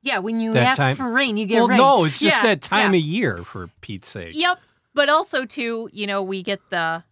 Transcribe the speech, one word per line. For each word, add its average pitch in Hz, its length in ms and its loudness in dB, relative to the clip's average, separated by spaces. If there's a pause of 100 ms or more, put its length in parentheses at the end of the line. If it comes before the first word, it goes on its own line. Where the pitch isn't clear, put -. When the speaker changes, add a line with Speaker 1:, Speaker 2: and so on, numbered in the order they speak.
Speaker 1:
Yeah, 247 160 -2
when 226 200 -4
you 226 140 -2
Speaker 2:
That 247 160 4
Speaker 1:
ask 262 80 2
Speaker 2:
time - 200 2
Speaker 1:
for 254 140 -6
rain, 240 260 0
you 214 100 -2
get 226 140 2
Speaker 2:
Well, 233 80 4
Speaker 1:
rain. 254 100 4
Speaker 2:
no, 262 260 6
it's 147 160 -2
just 302 160 4
Speaker 1:
Yeah, - 140 2
Speaker 2:
that 170 120 0
time 208 300 2
Speaker 1:
yeah. 180 80 4
Speaker 2:
of 156 40 -4
year, 151 400 -4
for 90 260 -12 (100)
Pete's - 280 -12
sake. 85 280 -12
Speaker 1:
Yep. 359 240 -2 (320)
But 285 160 2
also, 302 380 0
too, 233 460 -6
you 208 140 -8
know, 202 160 -4
we 190 200 -6
get 196 180 -6 (100)
the 165 420 -4